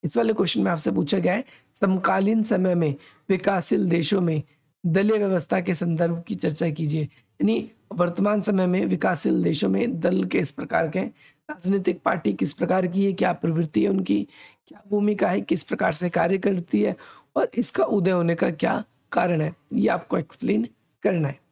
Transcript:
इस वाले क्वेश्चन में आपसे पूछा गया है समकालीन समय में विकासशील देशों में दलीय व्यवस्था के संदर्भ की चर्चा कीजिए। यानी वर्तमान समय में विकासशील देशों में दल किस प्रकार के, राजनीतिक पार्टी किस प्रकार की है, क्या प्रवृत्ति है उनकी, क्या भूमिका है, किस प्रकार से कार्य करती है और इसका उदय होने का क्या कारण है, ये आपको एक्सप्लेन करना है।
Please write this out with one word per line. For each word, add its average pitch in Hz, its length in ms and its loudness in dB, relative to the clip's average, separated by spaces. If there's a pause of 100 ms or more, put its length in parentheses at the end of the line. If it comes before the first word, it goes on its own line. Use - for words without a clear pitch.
इस 165 140 -2
वाले 226 160 2
क्वेश्चन 208 280 0
में 196 100 2
आपसे 165 200 -2
पूछा 190 260 0
गया 180 160 2
है 240 100 -2 (320)
समकालीन 196 680 2
समय 185 320 2
में 156 200 2 (340)
विकासशील 190 600 0
देशों 170 320 2
में 160 200 0 (420)
दलीय 196 340 2
व्यवस्था 190 440 0
के 180 120 -2
संदर्भ 170 540 0
की 196 80 -6
चर्चा 165 340 -2
कीजिए। 156 340 -2
यानी - 680 -4 (240)
वर्तमान 196 480 0
समय 190 260 2
में 180 180 0
विकासशील 165 580 0
देशों - 260 0
में 196 300 0
दल 185 260 0
किस 180 260 0
प्रकार 165 380 -2
के, 185 100 -4
राजनीतिक - 1040 -4
पार्टी 196 320 -2
किस 190 200 -2
प्रकार 180 340 0
की 190 180 0
है, 196 80 0
क्या 185 200 0
प्रवृत्ति 170 500 0
है 202 60 2
उनकी, 196 320 0 (460)
क्या - 220 -20
भूमिका 208 400 0
है, 196 120 0
किस - 220 -2
प्रकार 202 280 -2
से 175 180 0
कार्य 175 280 0
करती 196 440 0
है 208 140 0 (400)
और - 220 0
इसका - 280 0
उदय 190 260 0
होने 170 240 2
का 190 160 0
क्या - 320 -2 (280)
कारण 175 300 2
है, 160 120 -2 (200)
ये 202 140 2
आपको 185 300 -2
एक्सप्लेन 208 500 -2 (360)
करना 170 240 2
है। 135 120 -8 (120)